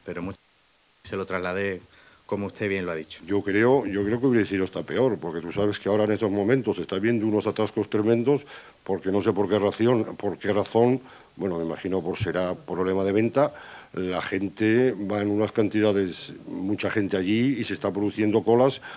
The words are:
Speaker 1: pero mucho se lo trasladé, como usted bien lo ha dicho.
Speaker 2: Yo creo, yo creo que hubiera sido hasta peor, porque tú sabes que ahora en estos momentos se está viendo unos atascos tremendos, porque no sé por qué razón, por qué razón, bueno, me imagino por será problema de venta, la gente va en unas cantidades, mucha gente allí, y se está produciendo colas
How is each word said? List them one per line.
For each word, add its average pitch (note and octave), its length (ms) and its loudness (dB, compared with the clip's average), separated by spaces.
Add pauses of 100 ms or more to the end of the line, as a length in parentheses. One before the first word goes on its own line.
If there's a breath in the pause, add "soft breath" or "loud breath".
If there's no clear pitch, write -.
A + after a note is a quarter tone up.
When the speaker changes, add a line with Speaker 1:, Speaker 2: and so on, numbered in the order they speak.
Speaker 1:
pero E2+ 180 -8
mucho F#2+ 180 -10 (640)
se - 140 -8
lo F#2+ 80 -4
trasladé, F#2 560 -4 (440 loud breath)
como G2+ 220 -4
usted G#2+ 200 -6
bien F#2+ 180 -2
lo F2 60 -4
ha E2 40 -4
dicho. D#2 300 -12
Speaker 2:
Yo G2 180 0
creo, A2+ 420 4
yo G2+ 180 -2
creo A2 160 0
que B2+ 60 0
hubiera A#2 220 4
sido F#2 160 0
hasta F2 200 -4
peor, F#2 360 0
porque E2 220 -6
tú E2+ 100 -8
sabes G2+ 280 0
que G2 100 -4
ahora G#2 160 4
en G#2+ 80 2
estos G2+ 180 0
momentos G#2 460 2
se F2 40 -4
está F#2+ 160 -4
viendo A2 300 0
unos G#2+ 180 2
atascos G#2+ 440 -2
tremendos, A#2 560 2 (380 loud breath)
porque F#2+ 280 -4
no G2 100 2
sé G#2+ 100 2
por G2 160 0
qué G2+ 120 2
razón, G#2+ 560 2
por F#2 240 -6
qué G2+ 120 -2
razón, A#2 500 2 (340 loud breath)
bueno, F2 240 -4
me E2 60 -2
imagino F2 360 -4
por E2 160 -4
será F2+ 380 -2
problema F#2 480 -2
de G2 80 0
venta, A2+ 420 2 (400 loud breath)
la F2+ 280 -4
gente A2 680 2
va G2+ 300 -2
en G#2 80 0
unas G#2 220 0
cantidades, G2+ 840 0 (140)
mucha F#2+ 420 -4
gente G2 260 -2
allí, A2 440 2
y A#2 40 -2
se G2 100 -6
está G2 180 -4
produciendo G2+ 520 0
colas B2 380 4 (160 loud breath)